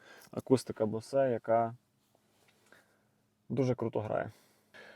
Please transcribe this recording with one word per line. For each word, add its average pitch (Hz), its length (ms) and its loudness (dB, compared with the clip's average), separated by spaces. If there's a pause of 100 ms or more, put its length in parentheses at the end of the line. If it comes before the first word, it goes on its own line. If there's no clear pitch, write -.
(320)
акустика - 540 0
BOSE, 123 460 0
яка 117 440 2 (1700)
дуже 127 260 0
круто 117 240 -4
грає. 107 320 -4 (640)